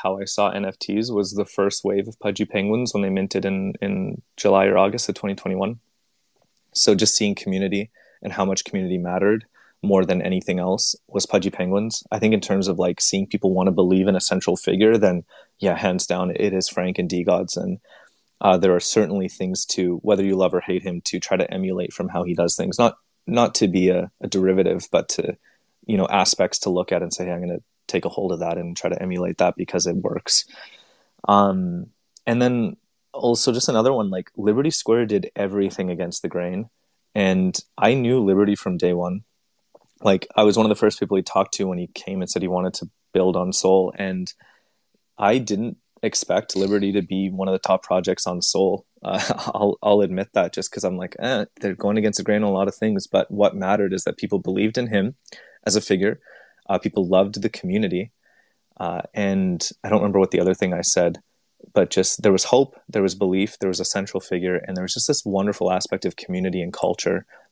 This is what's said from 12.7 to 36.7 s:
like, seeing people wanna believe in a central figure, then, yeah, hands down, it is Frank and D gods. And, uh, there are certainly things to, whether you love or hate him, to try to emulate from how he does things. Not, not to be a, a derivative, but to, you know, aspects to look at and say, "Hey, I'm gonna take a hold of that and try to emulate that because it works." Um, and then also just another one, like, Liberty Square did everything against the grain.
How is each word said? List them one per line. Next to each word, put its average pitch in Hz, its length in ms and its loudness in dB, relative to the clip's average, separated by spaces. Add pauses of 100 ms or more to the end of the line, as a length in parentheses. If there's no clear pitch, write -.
like, 90 240 0
seeing 98 240 0
people 98 260 0
wanna 92 200 2
believe 92 360 4
in 98 80 4
a 90 60 0
central 92 340 0
figure, 101 400 4
then, 92 280 2 (340)
yeah, 92 180 0
hands 92 300 -2
down, 90 300 -2
it 101 180 0
is 95 160 -2
Frank 90 300 -4
and 90 100 -2
D 90 140 -2
gods. 90 340 0
And, 92 220 -6 (640)
uh, 95 160 6
there 90 180 4
are 90 40 4
certainly 95 480 0
things 92 380 -6
to, 90 380 -2
whether 101 200 2
you 98 120 0
love 92 180 2
or 90 80 0
hate 92 220 -4
him, 87 220 -6
to 92 140 -4
try - 160 -2
to 95 160 0
emulate 92 420 -4
from 92 160 -6
how 87 140 -4
he 87 120 -4
does 85 200 0
things. 92 220 -4
Not, 120 200 2 (280)
not 117 300 2
to 107 120 2
be 92 220 2
a, 92 220 0 (100)
a - 60 -6
derivative, 92 640 2
but 87 180 0
to, - 260 -4 (520)
you 110 100 0
know, 95 140 2
aspects 95 480 2
to - 100 -4
look 90 220 0
at 87 100 0
and 85 120 -6
say, 90 120 -4
"Hey, 90 60 -4
I'm 87 100 -4
gonna 87 180 -6 (280)
take - 180 -2
a 87 40 -2
hold 92 220 -4
of 82 80 -4
that 85 180 -4
and 87 200 -8
try - 120 -4
to - 120 -4
emulate 90 380 -4
that 90 160 2
because 90 320 -2
it 87 80 0
works." - 500 -2 (800)
Um, 95 600 2 (380)
and 117 160 2
then 120 360 0 (360)
also 120 380 2
just 120 180 0
another 123 240 4
one, 107 160 0
like, 92 280 -6
Liberty 110 340 2
Square 117 360 2
did 104 280 0
everything 98 560 -2
against 87 300 -6
the 92 80 -6
grain. 90 400 -6 (440)